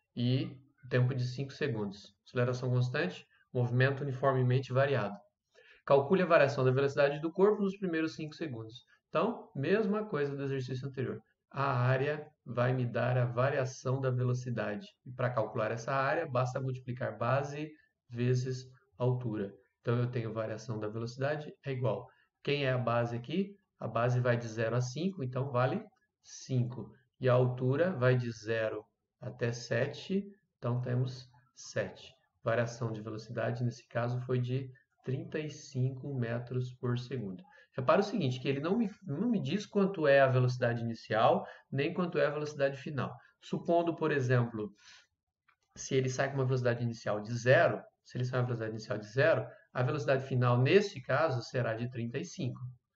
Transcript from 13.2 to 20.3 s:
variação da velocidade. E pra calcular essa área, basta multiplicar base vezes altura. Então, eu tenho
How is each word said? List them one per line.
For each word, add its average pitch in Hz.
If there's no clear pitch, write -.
variação 131
da 135
velocidade. 120
E 135
pra 123
calcular 110
essa 123
área, 147
basta 127
multiplicar 123
base 143
vezes 127
altura. 117
Então, 120
eu 120
tenho 113